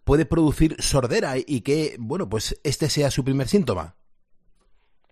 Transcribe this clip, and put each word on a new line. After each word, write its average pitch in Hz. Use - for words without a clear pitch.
puede 151
producir 156
sordera 139
y 131
que, 151
bueno, 127
pues 107
este 147
sea 143
su 131
primer 135
síntoma? 120